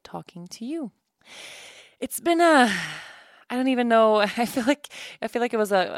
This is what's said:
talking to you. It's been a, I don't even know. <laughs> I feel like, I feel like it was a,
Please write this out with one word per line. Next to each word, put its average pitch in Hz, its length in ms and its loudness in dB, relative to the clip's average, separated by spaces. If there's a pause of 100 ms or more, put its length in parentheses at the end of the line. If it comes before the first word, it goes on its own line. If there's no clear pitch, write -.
talking 175 460 -16
to - 160 -16
you. 294 260 -10 (1080)
It's - 200 -8
been 339 200 0
a, 294 320 6 (800)
I 240 60 -6
don't 254 120 -2
even 247 220 0
know. 220 280 6
<laughs> 208 200 -2
I 240 80 0
feel 233 200 -4
like, 277 220 -2 (340)
I 226 60 -6
feel 233 140 -4
like 240 120 -4
it 233 40 -2
was 208 160 0
a, 180 240 0